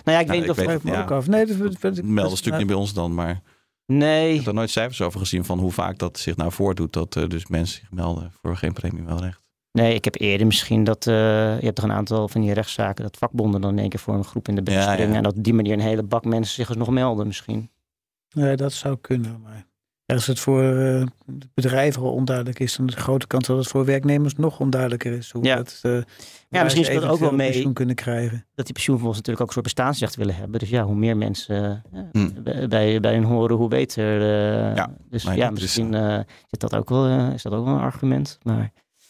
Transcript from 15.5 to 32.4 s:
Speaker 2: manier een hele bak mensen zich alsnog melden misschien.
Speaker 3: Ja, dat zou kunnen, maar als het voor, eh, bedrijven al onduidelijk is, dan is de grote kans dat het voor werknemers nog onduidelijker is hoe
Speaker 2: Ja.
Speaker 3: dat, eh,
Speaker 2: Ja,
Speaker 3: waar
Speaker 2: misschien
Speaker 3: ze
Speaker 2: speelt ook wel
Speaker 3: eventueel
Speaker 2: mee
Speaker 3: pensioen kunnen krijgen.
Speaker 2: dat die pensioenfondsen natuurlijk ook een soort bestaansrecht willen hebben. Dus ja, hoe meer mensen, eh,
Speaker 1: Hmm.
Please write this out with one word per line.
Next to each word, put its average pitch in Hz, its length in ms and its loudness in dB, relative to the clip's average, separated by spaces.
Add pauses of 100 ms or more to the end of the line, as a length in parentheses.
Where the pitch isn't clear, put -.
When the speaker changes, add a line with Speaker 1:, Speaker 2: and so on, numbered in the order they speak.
Speaker 2:
manier 107 200 4
een 104 60 0
hele 110 240 0
bak 110 220 -2
mensen 113 300 0
zich 120 120 -4
alsnog 117 220 -2
melden 123 380 2
misschien. 110 420 -6 (580)
Speaker 3:
Ja, 139 280 0
dat 139 180 -2
zou 139 280 -4
kunnen, 113 420 -2
maar 107 220 -20 (400)
als 123 220 0
het 127 120 0
voor, 135 240 4
eh, 131 400 4 (500)
bedrijven 131 480 2
al 127 120 0
onduidelijk 127 460 -2
is, 127 160 -2
dan 127 120 0
is 123 80 -4
de - 60 -8
grote 131 260 0
kans 131 200 0
dat 131 100 2
het 131 100 0
voor 135 180 0
werknemers 143 500 2
nog 151 240 0
onduidelijker 127 540 0
is 120 180 -10
hoe 120 120 -6
Speaker 2:
Ja. 131 120 4
Speaker 3:
dat, 120 260 -6
eh, 120 100 2
Speaker 2:
Ja, 123 80 2 (500)
Speaker 3:
waar 180 140 4
Speaker 2:
misschien 156 220 4
Speaker 3:
ze - 60 0
Speaker 2:
speelt 135 120 2
ook 143 60 0
wel 156 80 4
Speaker 3:
eventueel 147 200 4
Speaker 2:
mee 135 140 2
Speaker 3:
pensioen 131 220 2
kunnen 123 220 0
krijgen. 120 500 -4 (100)
Speaker 2:
dat 135 100 -4
die - 80 -10
pensioenfondsen 117 440 0
natuurlijk 110 240 -4
ook 117 60 -2
een - 60 -10
soort 113 120 -2 (100)
bestaansrecht 127 400 0
willen 101 200 -2
hebben. 101 240 -6
Dus 107 100 -6
ja, 117 140 2
hoe 104 120 0
meer 110 220 2
mensen, 104 680 -4 (100)
eh, 95 60 -14 (120)
Speaker 1:
Hmm. 104 320 0